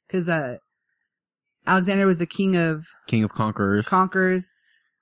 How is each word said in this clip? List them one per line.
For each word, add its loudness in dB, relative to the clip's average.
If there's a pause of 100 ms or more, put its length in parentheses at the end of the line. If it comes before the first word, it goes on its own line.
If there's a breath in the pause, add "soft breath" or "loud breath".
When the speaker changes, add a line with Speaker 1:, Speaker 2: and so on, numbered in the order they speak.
Speaker 1:
'cause, -4
uh, -4 (1120)
Alexander 2
was 2
the -2
king 0
of -2 (220)
Speaker 2:
King 2
of -2
conquerors. 0
Speaker 1:
conquerors, 0 (520)